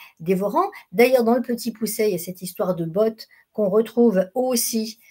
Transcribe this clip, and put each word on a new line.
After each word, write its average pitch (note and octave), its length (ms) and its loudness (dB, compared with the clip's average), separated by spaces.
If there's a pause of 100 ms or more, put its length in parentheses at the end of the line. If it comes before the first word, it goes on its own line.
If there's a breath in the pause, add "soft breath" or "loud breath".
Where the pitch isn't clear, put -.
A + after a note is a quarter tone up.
(180 loud breath)
dévorant. G3+ 520 0 (220 loud breath)
D'ailleurs, B3 320 4
dans A#3 120 2
Le B3+ 40 0
Petit A#3 320 -6
Poucet, G#3+ 380 -2
il - 20 0
y F3+ 40 -2
a - 20 -2
cette F3+ 240 -12
histoire F3+ 320 -4
de E3+ 100 -4
botte G#3 440 -2 (260 soft breath)
qu'on G#3 160 0
retrouve G#3+ 640 2
aussi, A#3+ 640 -2 (120 loud breath)